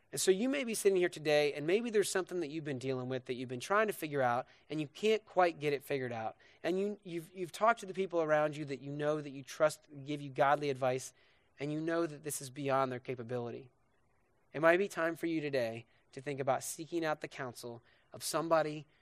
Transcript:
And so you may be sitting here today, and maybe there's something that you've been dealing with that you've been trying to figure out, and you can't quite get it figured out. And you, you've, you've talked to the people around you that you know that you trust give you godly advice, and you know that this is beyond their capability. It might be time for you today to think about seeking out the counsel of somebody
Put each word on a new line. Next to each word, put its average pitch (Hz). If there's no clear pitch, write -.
And 143
so 196
you 196
may 277
be 233
sitting 196
here 175
today, 147
and 147
maybe 226
there's 208
something 180
that 147
you've 156
been 143
dealing 127
with 127
that 127
you've 127
been 127
trying 208
to 196
figure 143
out, 123
and 151
you 151
can't 214
quite 175
get 147
it 135
figured 131
out. 113
And 175
you, 202
you've, 170
you've 185
talked 226
to 202
the 185
people 170
around 151
you 151
that 135
you 139
know 147
that 143
you 135
trust -
give 147
you 143
godly 143
advice, 131
and 147
you 151
know 165
that 151
this 147
is 139
beyond 135
their 123
capability. 120
It 143
might 165
be 196
time 165
for 170
you 165
today 120
to 135
think 139
about 131
seeking 165
out 151
the 160
counsel 120
of 120
somebody 156